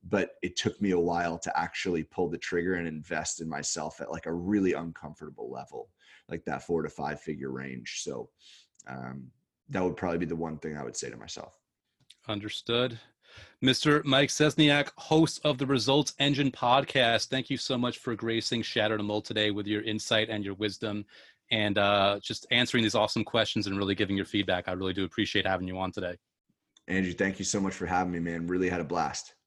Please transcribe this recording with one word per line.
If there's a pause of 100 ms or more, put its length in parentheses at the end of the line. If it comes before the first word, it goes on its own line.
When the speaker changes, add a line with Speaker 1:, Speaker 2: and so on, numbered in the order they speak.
Speaker 1:
but
it
took
me
a
while
to
actually
pull
the
trigger
and
invest
in
myself
at,
like,
a
really
uncomfortable
level, (380)
like,
that
four
to
five
figure
range.
So, (560)
um, (400)
that
would
probably
be
the
one
thing
I
would
say
to
myself. (680)
Speaker 2:
Understood. (600)
Mister
Mike
Cesniak,
host
of
the
Results
Engine
podcast,
thank
you
so
much
for
gracing
Shatter
the
Mold
today
with
your
insight
and
your
wisdom (460)
and,
uh,
just
answering
these
awesome
questions
and
really
giving
your
feedback.
I
really
do
appreciate
having
you
on
today. (680)
Speaker 1:
Andrew,
thank
you
so
much
for
having
me,
man.
Really
had
a
blast. (120)